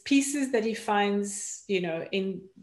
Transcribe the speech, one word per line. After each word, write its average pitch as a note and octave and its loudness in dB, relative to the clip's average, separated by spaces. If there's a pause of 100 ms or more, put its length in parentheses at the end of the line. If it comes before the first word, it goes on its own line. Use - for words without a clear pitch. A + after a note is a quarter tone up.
pieces C#4 2
that A3+ 2
he A3 0
finds, G3+ 0
you F#3 0
know, E3 -4
in F#3+ -2 (220)